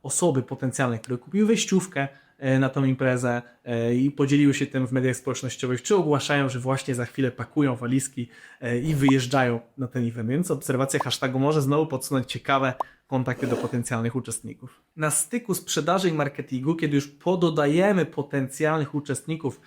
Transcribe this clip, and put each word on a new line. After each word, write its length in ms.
osoby 400
potencjalne, 560
które 180
kupiły 300
wejściówkę, 600
e, 220
na 100
tą 140
imprezę, 580
e, 320
i 160
podzieliły 420
się 120
tym 220
w 40
mediach 240
społecznościowych, 640
czy 140
ogłaszają, 540
że 100
właśnie 360
za 100
chwilę 260
pakują 440
walizki, 540
e, 180
i 160
wyjeżdżają 640
na 100
ten 200
event, 220
więc 220
obserwacja 480
hashtagu 400
może 220
znowu 240
podsunąć 460
ciekawe 420
kontakty 400
do 80
potencjalnych 600
uczestników. 680
Na 160
styku 420
sprzedaży 560
i 40
marketingu, 640
kiedy 200
już 120
pododajemy 960
potencjalnych 920
uczestników, 720